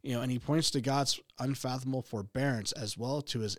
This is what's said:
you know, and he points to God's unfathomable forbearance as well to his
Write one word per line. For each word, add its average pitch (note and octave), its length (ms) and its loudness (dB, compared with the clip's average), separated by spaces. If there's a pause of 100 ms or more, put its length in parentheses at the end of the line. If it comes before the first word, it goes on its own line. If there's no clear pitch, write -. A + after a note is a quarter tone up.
you C3 120 -2
know, A#2+ 80 0
and B2+ 100 0
he B2 80 2
points D3+ 320 4
to C#3 100 2
God's C3+ 380 2 (200)
unfathomable C3 600 -2
forbearance A#2 720 0
as - 260 -6
well C3 240 -2
to C3 200 -4
his G2+ 180 -2